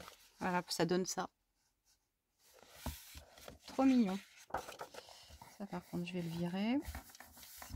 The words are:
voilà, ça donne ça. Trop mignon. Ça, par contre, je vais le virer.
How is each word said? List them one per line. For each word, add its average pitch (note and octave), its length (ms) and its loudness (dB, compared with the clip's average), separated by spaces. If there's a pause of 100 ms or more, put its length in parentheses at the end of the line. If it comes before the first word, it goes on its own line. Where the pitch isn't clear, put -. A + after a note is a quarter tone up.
(400)
voilà, F3+ 280 2
ça - 160 2
donne F3+ 220 4
ça. - 240 -2 (2500)
Trop - 160 2
mignon. A#3 340 8 (1400)
Ça, G3+ 100 -8
par F3+ 200 -6
contre, F3 180 -4
je F3 80 -8
vais F3+ 100 0
le E3+ 60 -2
virer. F3+ 500 2 (960)